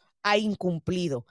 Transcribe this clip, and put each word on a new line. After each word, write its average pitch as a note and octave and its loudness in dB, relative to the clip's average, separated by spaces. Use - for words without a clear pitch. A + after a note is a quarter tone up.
ha G#3 4
incumplido. F3+ -2